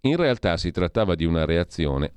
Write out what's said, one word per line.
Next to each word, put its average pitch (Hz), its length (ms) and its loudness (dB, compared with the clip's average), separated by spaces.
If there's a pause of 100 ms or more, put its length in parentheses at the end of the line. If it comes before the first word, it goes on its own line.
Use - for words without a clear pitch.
In 139 140 2
realtà 123 400 0
si 87 160 -4
trattava 92 420 0
di 82 120 0
una 82 180 2
reazione 78 720 0